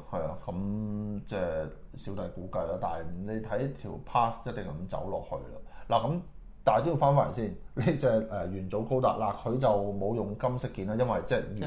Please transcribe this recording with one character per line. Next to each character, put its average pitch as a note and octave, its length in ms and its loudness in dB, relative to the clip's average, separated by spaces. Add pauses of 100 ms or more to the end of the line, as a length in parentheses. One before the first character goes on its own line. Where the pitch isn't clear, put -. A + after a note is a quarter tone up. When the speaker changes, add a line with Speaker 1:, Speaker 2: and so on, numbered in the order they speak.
(100)
Speaker 1:
嘅， G2 80 -4
係 E2+ 60 -2
啊， F2+ 200 -4
噉 G#2 800 -2
即 A2 120 -6
係 D#2 320 -2 (260)
小 G2 200 -8
弟 F#2+ 200 -4
估 F#2 180 -8
計 F#2+ 140 -2
啦。 E2+ 140 -2
但 F#2 120 0
係 E2 120 -4 (220)
你 G#2 40 -4 (100)
睇 B2 360 0
條 G#2 140 -8 (160)
path A#2 440 2
一 - 20 -4
定 G#2+ 120 -4
咁 E2 240 -6
走 - 200 -4
落 E2+ 220 -4
去 - 60 -4
啦。 - 240 -8 (280)
嗱， A#2 220 4
噉 F3 100 0 (460)
但 A2 140 8
係 B2+ 60 2
都 E3+ 60 2
要 D3 40 2
返 C#3+ 180 6
返 C3+ 160 6
嚟 - 40 -6
先， A#2 100 0 (300)
呢 A2+ 100 0 (140)
隻， C3+ 80 4 (240)
誒， F#2+ 200 -2
元 F#2+ 180 -4
祖 G#2 140 0
高 B2+ 180 2
達， B2+ 80 8 (100)
嗱， G#2+ 180 0
佢 A#2+ 220 0
就 C3 100 4
冇 G2+ 460 2
用 G#2 240 -2
金 B2+ 200 0
色 B2 100 -4
件 G2 180 -6
啦， G#2 120 -2
因 B2 100 4
為 G2+ 180 2
即 - 80 2
係 - 80 2 (140)
Speaker 2:
因 G#2 100 -4